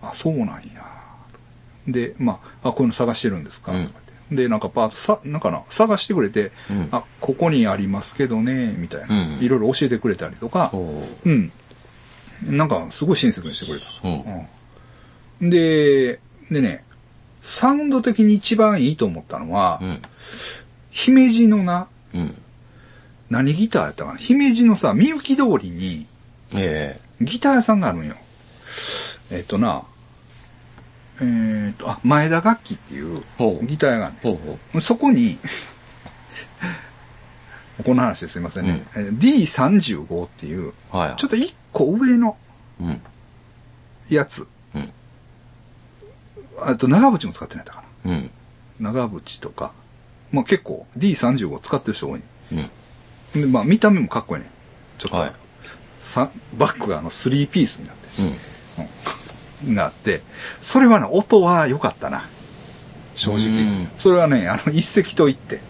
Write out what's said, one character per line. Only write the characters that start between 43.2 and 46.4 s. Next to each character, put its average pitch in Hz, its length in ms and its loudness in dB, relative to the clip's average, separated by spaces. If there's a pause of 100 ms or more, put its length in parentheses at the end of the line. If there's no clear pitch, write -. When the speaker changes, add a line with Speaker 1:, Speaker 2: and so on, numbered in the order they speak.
Speaker 1:
や 143 160 2
つ。 - 220 -12 (280)
Speaker 2:
う 76 40 -6
ん。 69 140 -10 (1700)